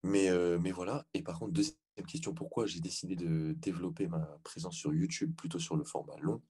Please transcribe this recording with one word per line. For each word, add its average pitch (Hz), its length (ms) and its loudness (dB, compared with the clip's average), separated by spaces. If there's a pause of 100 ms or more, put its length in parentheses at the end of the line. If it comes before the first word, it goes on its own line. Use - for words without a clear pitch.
Mais, 98 260 6
euh, 87 300 6
mais 90 140 2
voilà. 95 420 -2
Et 90 80 0
par 85 160 -6
contre, 107 140 -4
deuxième - 240 2 (320)
question, 82 260 -4
pourquoi 110 320 -2
j'ai 87 140 -4
décidé 92 340 -4
de 80 380 2
développer 87 560 -2
ma 82 100 -2 (240)
présence - 320 -8
sur - 180 -2
YouTube 165 440 0
plutôt 170 240 -4
sur - 160 -2
le 147 80 2
format - 320 -6
long ? 80 340 -2